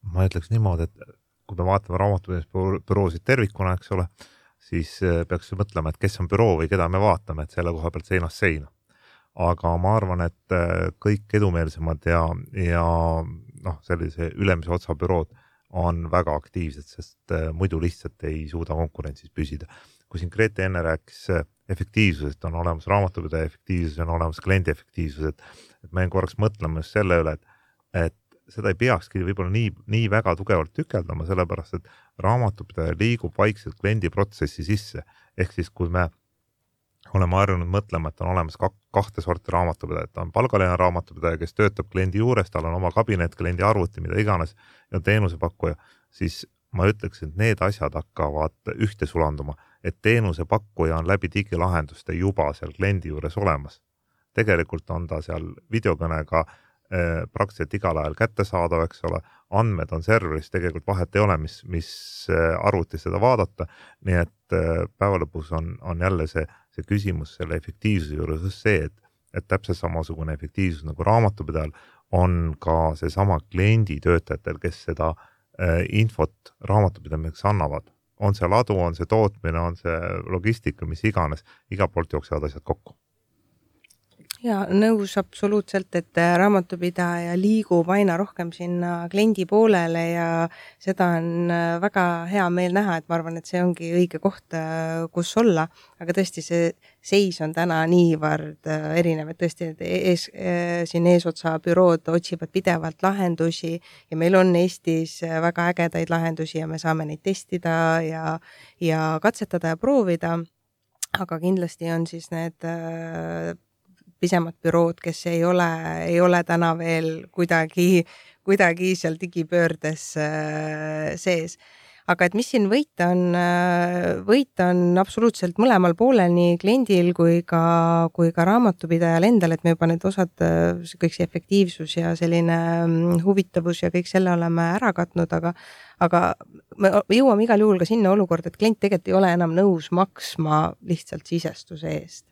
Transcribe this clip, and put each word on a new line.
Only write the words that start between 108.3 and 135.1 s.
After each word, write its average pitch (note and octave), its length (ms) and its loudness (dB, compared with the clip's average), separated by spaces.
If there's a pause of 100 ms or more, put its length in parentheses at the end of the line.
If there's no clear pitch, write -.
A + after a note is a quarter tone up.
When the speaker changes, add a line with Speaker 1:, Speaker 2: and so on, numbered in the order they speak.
Speaker 2:
ja D#3+ 420 0
katsetada G3 460 -2
ja D#3+ 80 -2
proovida. F3 640 0 (800)
Aga F3 220 -8
kindlasti F3 500 -4
on E3 160 -4
siis E3 240 -16
need, E3 320 -10
äh, E3 920 -10 (640)
pisemad F3 440 0
bürood, E3+ 380 2
kes E3+ 280 -8
ei E3+ 140 0
ole, F3 260 2 (360)
ei E3+ 140 2
ole F3 260 4
täna E3+ 320 2
veel E3 540 -4
kuidagi, F3 720 2 (420)
kuidagi F#3 520 4
seal D#3+ 220 -4
digipöördes, E3 1000 -2
äh, D#3 1000 -4
sees. E3+ 380 -2 (480)
Aga F3 220 2
et F#3 100 -2
mis B3 80 0
siin G#3 240 2
võita A3 400 0
on, F3+ 240 2
äh, F3 880 0
võita G3+ 480 2
on F3+ 320 4
absoluutselt G3 560 0
mõlemal F#3 400 4
poolel, A3+ 320 4
nii F3 220 4 (100)
kliendil G3 560 4
kui E3+ 240 6
ka, E3+ 200 0 (520)
kui E3 160 4
ka E3+ 160 2
raamatupidajal F3 800 4
endal, F3+ 300 4
et - 100 -10
me E3+ 80 6
juba E3 160 2
need E3+ 160 0
osad, F#3+ 320 0
äh, E3+ 480 2
see - 160 -12
kõik E3 140 0
see F3 100 0
efektiivsus F3 720 0
ja E3+ 160 0
selline, E3+ 440 2 (280)
mm, E3 400 2
huvitavus F3+ 560 0
ja F3 80 0
kõik F3 160 0
selle F#3 300 2
oleme E3+ 400 2
ära G#3+ 180 0
katnud, E3+ 400 -2